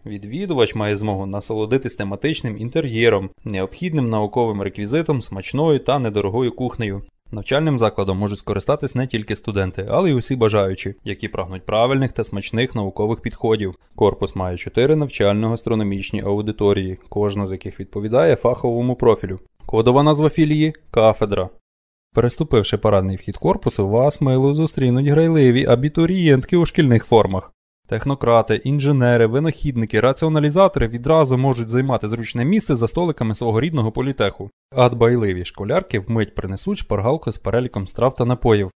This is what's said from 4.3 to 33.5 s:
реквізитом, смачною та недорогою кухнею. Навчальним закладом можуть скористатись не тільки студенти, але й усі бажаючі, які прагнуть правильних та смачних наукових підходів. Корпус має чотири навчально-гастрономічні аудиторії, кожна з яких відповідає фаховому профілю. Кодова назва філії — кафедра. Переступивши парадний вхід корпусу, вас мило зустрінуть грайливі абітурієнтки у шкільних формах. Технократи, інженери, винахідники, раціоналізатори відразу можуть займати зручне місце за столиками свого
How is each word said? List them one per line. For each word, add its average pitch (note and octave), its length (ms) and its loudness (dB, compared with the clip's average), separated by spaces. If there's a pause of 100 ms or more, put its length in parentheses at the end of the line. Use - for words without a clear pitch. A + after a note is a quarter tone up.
реквізитом, A#2 600 -2
смачною C3+ 580 -2
та C#3 200 -2
недорогою A2 520 -2
кухнею. A2 520 -6 (280)
Навчальним C3 480 -2
закладом G2+ 380 0
можуть G2+ 220 -4
скористатись A#2 560 -4
не B2+ 120 -2
тільки G#2+ 280 -6
студенти, G2 540 -6
але E3+ 200 2
й D3 40 2
усі B2+ 220 -2
бажаючі, G2+ 680 0
які G#2 240 -8
прагнуть F#2 380 -8
правильних B2+ 460 2
та A#2 120 -4
смачних A2 520 -4
наукових G#2 460 -4
підходів. G#2+ 540 -2 (200)
Корпус G2 400 0
має F2+ 220 -4
чотири C3+ 380 0
навчально-гастрономічні G#2+ 1300 -2
аудиторії, G2+ 720 0 (120)
кожна G#2 360 -2
з F#2+ 60 -8
яких F#2 280 -12
відповідає A2+ 560 0
фаховому B2 600 0
профілю. G2+ 440 2 (260)
Кодова B2 380 4
назва D3+ 260 4
філії — D#3 440 2 (180)
кафедра. G2+ 580 2 (640)
Переступивши A#2 640 0
парадний F#2+ 400 2
вхід - 200 -10
корпусу, - 520 0
вас B2+ 320 2
мило C3+ 320 2
зустрінуть C#3 540 0
грайливі D3 580 4
абітурієнтки D3+ 920 2
у C3 80 4
шкільних B2+ 400 4
формах. G2 460 2 (380)
Технократи, A#2 640 2
інженери, B2+ 720 2
винахідники, B2 760 -2
раціоналізатори D3+ 880 2
відразу B2+ 500 2
можуть B2+ 320 0
займати B2 380 0
зручне A#2 380 -4
місце F3 300 2
за A2+ 120 0
столиками C#3+ 480 -2
свого A2+ 260 0